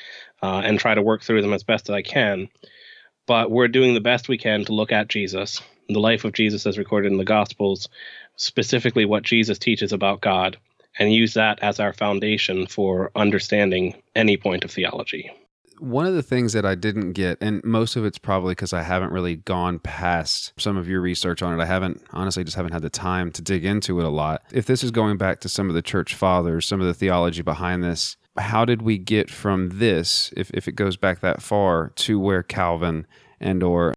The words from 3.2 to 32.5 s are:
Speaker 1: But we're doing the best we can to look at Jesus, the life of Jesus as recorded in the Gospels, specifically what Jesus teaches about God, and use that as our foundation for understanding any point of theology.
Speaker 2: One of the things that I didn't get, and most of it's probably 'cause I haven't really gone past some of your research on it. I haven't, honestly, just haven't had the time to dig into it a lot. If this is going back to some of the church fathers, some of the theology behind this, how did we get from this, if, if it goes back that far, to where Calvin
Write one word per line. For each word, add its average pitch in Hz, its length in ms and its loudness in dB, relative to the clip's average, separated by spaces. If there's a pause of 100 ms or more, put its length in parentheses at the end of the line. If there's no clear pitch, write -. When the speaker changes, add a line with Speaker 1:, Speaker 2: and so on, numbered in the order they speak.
Speaker 1:
But 113 240 4
we're 120 180 4
doing 127 240 6
the 117 80 2
best 120 280 0
we 123 100 0
can 107 260 0
to 110 80 -6
look 107 180 0
at 107 180 2
Jesus, 95 520 -4 (280)
the 104 120 0
life 113 240 2
of 107 80 -2
Jesus 107 340 0
as 101 120 -2
recorded 101 340 0
in 95 60 2
the 95 60 0
Gospels, 101 680 0 (460)
specifically 117 680 2
what 104 180 2
Jesus 110 360 2
teaches 110 340 0
about 101 300 0
God, 92 340 2 (420)
and 104 140 4
use 113 220 4
that 110 280 2
as 104 160 0
our 104 140 0
foundation 101 760 0
for 95 480 -2
understanding 101 840 2 (160)
any 107 220 4
point 92 260 -2
of 92 60 -12
theology. - 600 -6 (480)
Speaker 2:
One 135 260 -2
of 185 80 0
the 160 100 0
things 123 300 0
that 104 140 2
I 95 80 2
didn't 98 380 -2
get, 90 280 0
and 107 240 -2
most 113 320 0
of 113 80 -2
it's 101 140 -4
probably 92 360 0
'cause 92 200 -6
I 85 80 -2
haven't 92 300 -2
really 87 240 -2
gone 90 420 -2
past - 800 -4
some 101 180 -2
of 87 100 -4
your 92 140 -2
research 90 400 -2
on 87 180 -2
it. 82 40 2
I 82 40 0
haven't, 92 440 -2
honestly, 92 340 -4
just 85 120 -8
haven't 87 160 -4
had 82 100 -6
the 78 80 -6
time 90 420 -2
to - 80 -12
dig 87 240 -2
into 98 340 0
it 85 60 0
a 80 60 0
lot. 76 320 -2 (100)
If 123 140 0
this 127 180 2
is 120 60 -2
going 107 260 0
back 95 240 -2
to 95 80 -10
some 98 220 -2
of 82 40 0
the 85 60 2
church - 340 -2
fathers, 87 520 2
some 95 160 -2
of 92 40 2
the 87 60 0
theology 87 480 0
behind 87 420 -2
this, - 360 -4 (180)
how 110 300 0
did 117 160 0
we 110 160 2
get 104 320 0
from 95 480 0
this, 95 580 0
if, - 160 -4
if - 160 -4
it - 40 -6
goes 98 260 -2
back 92 220 0
that 92 200 -2
far, 92 560 0
to 107 240 0
where 95 220 2
Calvin 85 640 -2 (340)